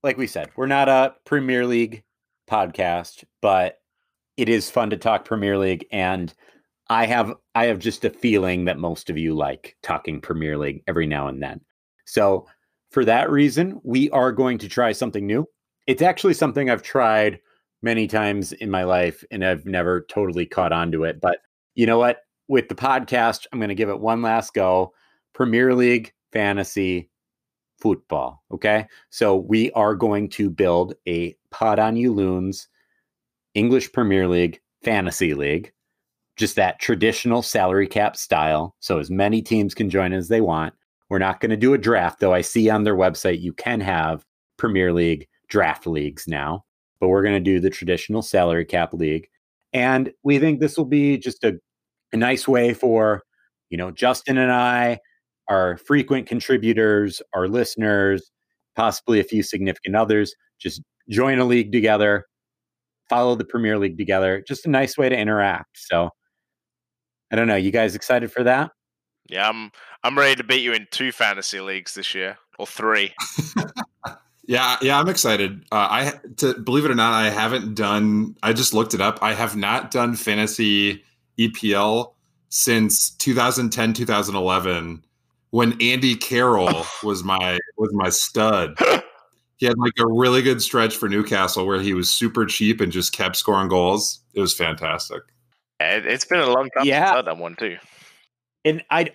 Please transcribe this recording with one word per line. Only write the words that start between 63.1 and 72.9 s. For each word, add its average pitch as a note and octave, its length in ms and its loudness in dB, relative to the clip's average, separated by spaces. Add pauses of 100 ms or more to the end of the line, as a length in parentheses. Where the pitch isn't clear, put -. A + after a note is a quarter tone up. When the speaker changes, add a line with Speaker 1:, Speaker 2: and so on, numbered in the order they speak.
Speaker 1:
the A#2 100 -6
Premier A2 320 0
League G2 200 -2
together. F#2+ 500 0
Just - 180 -10
a E3+ 40 -2
nice C3+ 280 0
way C3+ 120 2
to B2+ 80 0
interact. G#2 600 -2
So, E2+ 320 -2 (1200)
I A2 40 -2
don't A2+ 120 2
know. G#2+ 80 2
You F#2+ 160 0
guys G#2+ 240 0
excited A#2 360 -2
for B2 120 -4
that? C3 280 2 (580)
Speaker 2:
Yeah, G2 180 -2
I'm, A2 240 -6 (320)
I'm C3 140 0
ready C#3 180 6
to B2 80 -8
beat B2+ 180 0
you A#2+ 120 -2
in G#2+ 180 -4
two C3 200 -4
fantasy G2+ 480 -4
leagues F#2+ 340 -10
this F#2+ 200 -8
year, F#2+ 240 -8 (220)
or G2+ 80 -8
three. G#2+ 460 0 (420)